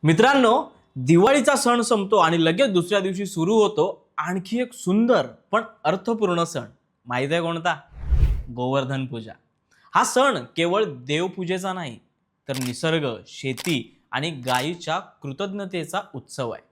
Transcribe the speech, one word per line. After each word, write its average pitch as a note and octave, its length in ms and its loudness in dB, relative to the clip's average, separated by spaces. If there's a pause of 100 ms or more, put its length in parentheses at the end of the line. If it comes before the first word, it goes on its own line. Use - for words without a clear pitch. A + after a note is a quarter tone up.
मित्रांनो, A#3+ 600 6 (320)
दिवाळीचा G#3+ 600 4
सण A#3+ 240 2
संपतो G#3+ 360 0
आणि E3 280 4
लगेच F#3+ 260 2
दुसऱ्या F3+ 300 0
दिवशी F#3+ 260 -4
सुरू F#3 280 0
होतो G#3 540 2 (100)
आणखी F#3 420 -4
एक B3 120 -4
सुंदर G3+ 540 2 (240)
पण A3 120 2 (220)
अर्थपूर्ण F3 600 0
सण. D3 200 -8 (420)
माहित B2+ 260 -2
आहे E3+ 80 0
कोणता? E3 400 -4 (760)
गोवर्धन C3 500 -2
पूजा. A2+ 260 -12 (640)
हा B3 100 4
सण B3 340 2 (180)
केवळ F3 280 0
देवपूजेचा F3+ 880 -6
नाही, D3+ 260 -10 (500)
तर C#3+ 80 -4
निसर्ग, C3 600 -2 (100)
शेती C3 720 -4 (140)
आणि D3 180 -4
गायीच्या D3 680 -4
कृतज्ञतेचा F#3+ 1000 -8 (140)
उत्सव B2 360 -8
आहे. - 220 -12